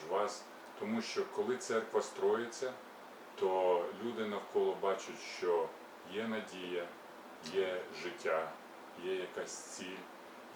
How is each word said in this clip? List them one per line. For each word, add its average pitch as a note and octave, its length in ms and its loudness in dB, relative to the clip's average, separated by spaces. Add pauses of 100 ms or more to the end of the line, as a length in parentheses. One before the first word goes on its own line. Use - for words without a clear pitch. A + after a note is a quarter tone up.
вас. G2+ 320 2 (380)
Тому A2 220 2
що G2+ 240 0 (100)
коли G#2 220 4
церква A2 440 2
строїться, A2+ 720 2 (680)
то F#2 420 8 (220)
люди A2+ 220 0
навколо G2 560 2
бачать, F#2+ 380 0 (180)
що F2 300 4 (460)
є G#2+ 100 0
надія, F#2 640 -2 (680)
є F#2 280 4 (220)
життя, D#2+ 480 0 (520)
є F#2 120 0
якась F2+ 380 -4
ціль, F#2 480 -8 (540)